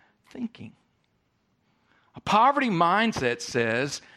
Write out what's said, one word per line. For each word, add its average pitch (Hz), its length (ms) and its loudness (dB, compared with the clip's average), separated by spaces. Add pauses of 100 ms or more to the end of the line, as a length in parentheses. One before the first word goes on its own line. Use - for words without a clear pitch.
(300)
thinking. - 440 -12 (1400)
A 131 60 -20
poverty 254 480 2
mindset 170 720 0
says, 120 600 -2 (160)